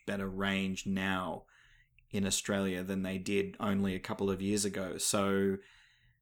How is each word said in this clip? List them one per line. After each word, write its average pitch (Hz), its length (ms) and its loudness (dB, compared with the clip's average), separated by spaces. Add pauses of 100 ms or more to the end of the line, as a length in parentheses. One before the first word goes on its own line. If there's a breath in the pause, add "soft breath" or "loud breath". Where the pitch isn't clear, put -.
better 98 240 -2
range 98 580 0
now 95 560 -2 (680 soft breath)
in 101 160 0
Australia 95 580 0
than 95 200 -2
they 95 140 -2
did 95 420 0
only 98 340 2
a 92 60 -2
couple 101 320 -2
of 92 100 0
years 101 240 2
ago. 92 320 -4
So 98 600 2 (640 soft breath)